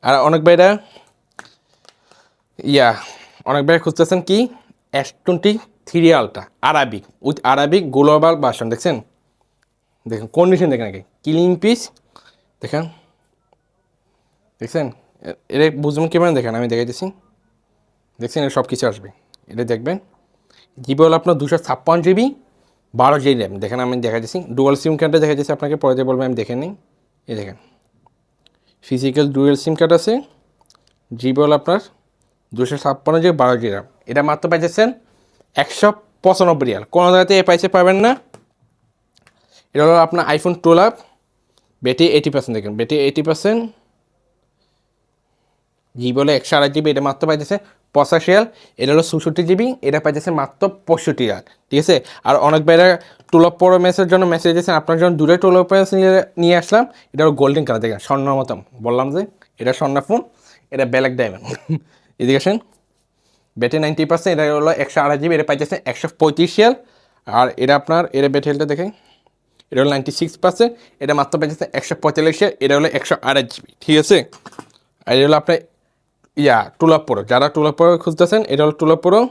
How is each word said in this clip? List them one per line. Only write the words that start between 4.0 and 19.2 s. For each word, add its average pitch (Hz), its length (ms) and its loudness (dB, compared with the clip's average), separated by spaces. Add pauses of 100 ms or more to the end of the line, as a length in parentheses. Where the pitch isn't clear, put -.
কি 190 100 0 (560)
এস 139 160 -4 (160)
টোয়েন্টি 180 260 0 (360)
থ্রি 165 220 2 (100)
Ultra, 101 240 -6 (260)
Arabic, 127 340 -2 (220)
with 147 140 -4 (120)
Arabic 147 320 0 (140)
global 151 360 4 (100)
version। 117 300 -4
দেখছেন? 147 220 -4 (1080)
দেখেন 113 220 -10 (100)
কন্ডিশন 175 360 4
দেখেন 117 180 -4
আগে, 95 100 -16 (220)
ক্লিন 170 380 0
পিস 233 180 0 (840)
দেখেন, 151 220 -6 (1800)
দেখছেন? 143 240 -6 (380)
এ-, - 140 -14 (160)
এটা 143 120 2 (180)
বুঝবেন 151 300 -2
কেমন? 175 240 2
দেখেন 117 220 -4
আমি 123 140 -4
দেখাইতেছি, 120 320 -6 (1120)
দেখছেন? 120 240 -6
এটা 139 140 -4
সব 127 140 -2
কিছু 127 200 -6
আসবে, 101 180 -16 (420)